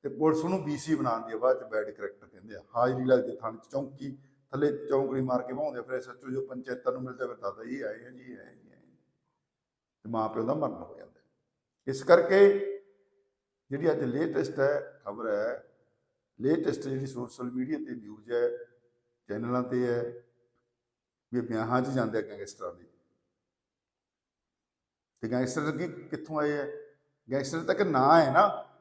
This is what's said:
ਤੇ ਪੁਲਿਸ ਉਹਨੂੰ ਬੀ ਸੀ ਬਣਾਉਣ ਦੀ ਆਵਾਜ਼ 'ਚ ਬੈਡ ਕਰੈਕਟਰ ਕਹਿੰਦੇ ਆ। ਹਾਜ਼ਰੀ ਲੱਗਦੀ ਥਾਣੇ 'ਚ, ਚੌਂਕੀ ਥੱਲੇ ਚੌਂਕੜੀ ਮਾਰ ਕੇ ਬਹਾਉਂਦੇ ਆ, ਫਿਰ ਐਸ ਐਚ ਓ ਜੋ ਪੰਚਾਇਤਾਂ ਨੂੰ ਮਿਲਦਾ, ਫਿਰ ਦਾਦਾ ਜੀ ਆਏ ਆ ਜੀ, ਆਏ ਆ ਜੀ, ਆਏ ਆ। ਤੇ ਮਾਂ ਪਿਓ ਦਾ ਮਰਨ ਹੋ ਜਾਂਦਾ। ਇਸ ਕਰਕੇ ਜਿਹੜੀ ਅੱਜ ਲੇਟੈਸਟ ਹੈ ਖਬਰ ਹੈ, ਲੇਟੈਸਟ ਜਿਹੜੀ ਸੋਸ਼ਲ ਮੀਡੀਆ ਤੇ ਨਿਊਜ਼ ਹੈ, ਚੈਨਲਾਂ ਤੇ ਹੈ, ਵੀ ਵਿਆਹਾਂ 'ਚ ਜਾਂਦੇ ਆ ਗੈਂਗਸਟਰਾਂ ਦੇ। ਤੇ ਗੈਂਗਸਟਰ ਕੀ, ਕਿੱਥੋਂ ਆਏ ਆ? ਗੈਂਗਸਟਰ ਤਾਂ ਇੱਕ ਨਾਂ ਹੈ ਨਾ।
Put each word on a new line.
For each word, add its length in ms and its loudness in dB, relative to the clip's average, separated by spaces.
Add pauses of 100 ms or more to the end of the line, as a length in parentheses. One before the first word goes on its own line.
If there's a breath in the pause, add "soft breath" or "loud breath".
ਤੇ 80 -6
ਪੁਲਿਸ 280 4
ਉਹਨੂੰ 260 -2
ਬੀ 140 -2
ਸੀ 180 0
ਬਣਾਉਣ 320 -2
ਦੀ 60 -8
ਆਵਾਜ਼ 260 2
'ਚ 40 -12
ਬੈਡ 260 -4
ਕਰੈਕਟਰ 380 -12
ਕਹਿੰਦੇ 280 -20
ਆ। 80 -16 (120)
ਹਾਜ਼ਰੀ 300 0
ਲੱਗਦੀ 300 2
ਥਾਣੇ 220 -8
'ਚ, 140 -20
ਚੌਂਕੀ 460 -8 (340 soft breath)
ਥੱਲੇ 360 0
ਚੌਂਕੜੀ 340 0
ਮਾਰ 200 0
ਕੇ 120 -8
ਬਹਾਉਂਦੇ 260 -4
ਆ, 20 -10
ਫਿਰ 120 -8
ਐਸ 160 -6
ਐਚ 160 -20
ਓ 40 -10
ਜੋ 160 -4
ਪੰਚਾਇਤਾਂ 460 -6
ਨੂੰ 100 -6
ਮਿਲਦਾ, 260 -8
ਫਿਰ 80 -8
ਦਾਦਾ 280 -8
ਜੀ 180 -8
ਆਏ 240 -8
ਆ 40 -18
ਜੀ, 260 -18
ਆਏ 120 -20
ਆ 60 -20
ਜੀ, 180 -20
ਆਏ 60 -20
ਆ। 200 -20 (1040)
ਤੇ 60 -12
ਮਾਂ 200 -2
ਪਿਓ 140 -4
ਦਾ 100 0
ਮਰਨ 200 -2
ਹੋ 240 -14
ਜਾਂਦਾ। 220 -20 (680)
ਇਸ 160 -6
ਕਰਕੇ 640 8 (1040)
ਜਿਹੜੀ 220 0
ਅੱਜ 120 0
ਲੇਟੈਸਟ 560 0
ਹੈ 460 0
ਖਬਰ 240 -6
ਹੈ, 340 -2 (760)
ਲੇਟੈਸਟ 420 0
ਜਿਹੜੀ 240 -4
ਸੋਸ਼ਲ 380 -10
ਮੀਡੀਆ 340 -4
ਤੇ 180 -10
ਨਿਊਜ਼ 360 -14
ਹੈ, 180 2 (800)
ਚੈਨਲਾਂ 360 -2
ਤੇ 240 0
ਹੈ, 360 -2 (1080)
ਵੀ 80 2
ਵਿਆਹਾਂ 400 0
'ਚ 80 -2
ਜਾਂਦੇ 280 0
ਆ 40 2
ਗੈਂਗਸਟਰਾਂ 520 -12
ਦੇ। 120 -20 (2250)
ਤੇ 100 -4
ਗੈਂਗਸਟਰ 460 -2
ਕੀ, 100 -4
ਕਿੱਥੋਂ 540 -8
ਆਏ 160 0
ਆ? 80 -4 (680)
ਗੈਂਗਸਟਰ 320 -4
ਤਾਂ 120 2
ਇੱਕ 60 0
ਨਾਂ 400 8
ਹੈ 100 4
ਨਾ। 340 4 (160)